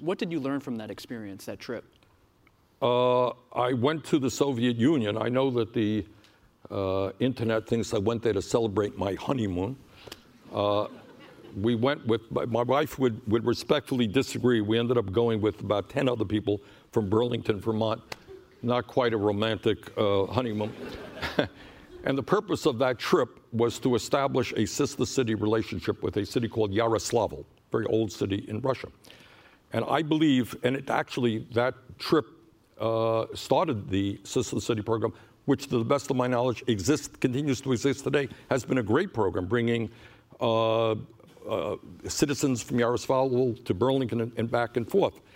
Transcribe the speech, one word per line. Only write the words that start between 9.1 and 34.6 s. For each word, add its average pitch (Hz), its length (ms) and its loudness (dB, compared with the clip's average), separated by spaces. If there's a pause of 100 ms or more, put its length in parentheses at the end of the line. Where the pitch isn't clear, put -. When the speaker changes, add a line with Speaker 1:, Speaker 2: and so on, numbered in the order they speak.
Speaker 2:
honeymoon. 107 640 -2 (760)
Uh, 104 340 0 (720)
we 113 180 2
went 127 320 0
with, 113 240 0
my, 131 140 -2
my 117 180 0
wife 131 360 0
would, 123 220 2 (100)
would 113 160 2
respectfully 123 600 0
disagree. 120 540 2
We 107 180 2
ended 120 200 2
up 98 140 -2
going 113 280 2
with 104 200 0
about 101 280 -2
ten 139 200 0
other 113 160 0
people 104 360 -2 (320)
from 107 160 0
Burlington, 113 520 0
Vermont. 110 420 0 (600)
Not 120 240 0
quite 120 260 2
a 113 40 2
romantic, 104 800 0
uh, 101 300 4
honeymoon. 110 460 -2 (640)
<laughs> - 120 2 (540)
And 135 140 0
the 135 60 -2
purpose 190 420 0
of 123 140 2
that 127 200 0
trip - 420 0 (120)
was 117 280 2
to 127 140 2
establish 131 600 0
a 113 80 2
sister 135 400 -2
city 113 300 0
relationship 107 680 -2
with 98 140 -4
a 101 80 0
city 117 240 -2
called 107 240 -2
Yaroslavl, 110 720 0 (260)
very 117 160 0
old 110 240 0
city 101 380 -4
in 107 140 -6
Russia. 131 260 -4 (840)
And 113 120 0
I 143 180 0
believe, 151 600 2
and 127 140 0
it 139 120 -8
actually, 120 640 -2
that 120 220 2 (240)
trip, - 280 2 (540)
uh, 113 540 2
started 135 560 0
the 98 340 0
Sister 120 360 -2